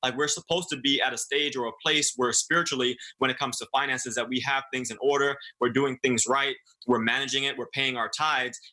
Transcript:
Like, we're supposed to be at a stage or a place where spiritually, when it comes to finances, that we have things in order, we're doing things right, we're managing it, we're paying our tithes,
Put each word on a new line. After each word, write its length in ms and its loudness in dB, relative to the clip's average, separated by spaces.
Like, 120 0
we're 120 0
supposed 420 -2
to 80 -4
be 240 2
at 120 0
a 40 -8
stage 380 -2
or 100 -2
a 60 -4
place 320 2
where 160 2
spiritually, 640 2
when 140 2
it 80 -4
comes 180 -2
to 140 -8
finances, 420 0
that 160 -2
we 120 -2
have 300 0
things 200 -4
in 100 -10
order, 340 4
we're 120 2
doing 320 2
things 240 2
right, 280 2
we're 140 4
managing 460 0
it, 120 -2
we're 160 -8
paying 240 0
our 180 -2
tithes, 440 0